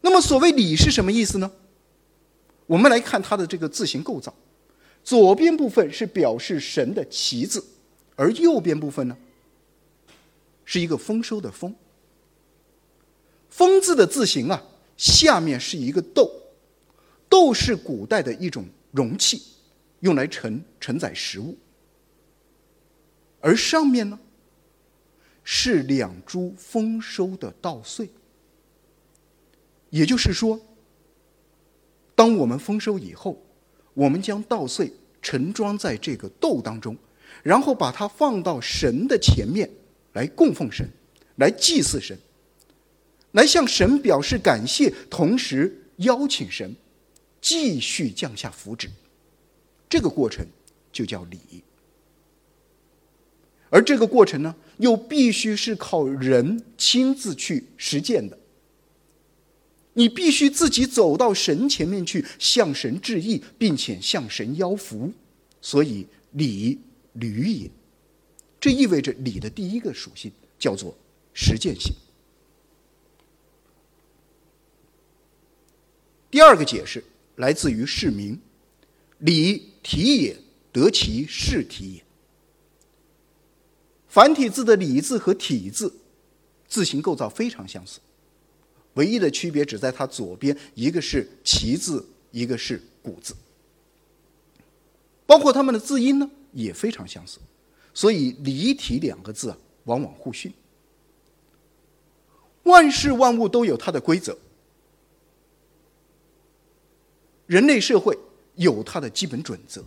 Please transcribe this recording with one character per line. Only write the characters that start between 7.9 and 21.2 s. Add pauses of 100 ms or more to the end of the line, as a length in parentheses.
而
右
边
部
分
呢， (1500)
是
一
个
丰
收
的
“丰”。 (1800)
“丰”
字
的
字
形
啊， (340)
下
面
是
一
个
斗， (1000)
斗
是
古
代
的
一
种 (280)
容
器， (580)
用
来
盛， (160)
承
载
食